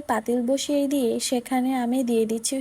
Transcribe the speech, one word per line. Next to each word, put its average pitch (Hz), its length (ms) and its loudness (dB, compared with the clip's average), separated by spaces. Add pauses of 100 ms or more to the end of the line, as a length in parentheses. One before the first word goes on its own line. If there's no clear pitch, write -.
(100)
পাতিল 233 320 0
বসিয়ে 277 440 0
দিয়ে 247 340 0
সেখানে 254 500 0 (140)
আমি 240 200 0
দিয়ে 233 220 2
দিচ্ছি 226 340 -4